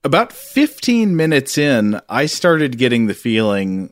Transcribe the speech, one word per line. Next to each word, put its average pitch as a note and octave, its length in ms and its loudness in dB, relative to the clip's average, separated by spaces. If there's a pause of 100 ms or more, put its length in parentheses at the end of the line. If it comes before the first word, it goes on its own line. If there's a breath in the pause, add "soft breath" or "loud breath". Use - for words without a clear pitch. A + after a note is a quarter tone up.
About F#3 260 0
fifteen A#3+ 840 0
minutes D#3 400 0
in, A2+ 500 0
I B2+ 200 -2
started D3+ 500 0
getting A#2+ 300 2
the G2+ 60 -2
feeling G2+ 800 -2